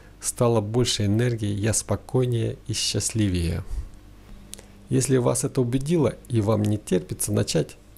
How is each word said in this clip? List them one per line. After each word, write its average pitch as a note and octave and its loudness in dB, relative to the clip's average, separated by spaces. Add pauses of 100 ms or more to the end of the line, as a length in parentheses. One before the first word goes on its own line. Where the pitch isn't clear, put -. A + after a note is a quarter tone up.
(200)
Стало A#2 2
больше A2 0
энергии, A2 2
я G#2 0
спокойнее A#2 -2
и A2+ -6
счастливее. F2+ 0 (1300)
Если C3 2
вас B2 2
это C3+ 0
убедило C3+ 0 (120)
и A2+ 2
вам G#2 2
не G#2 0
терпится - -4
начать, G#2+ 0 (200)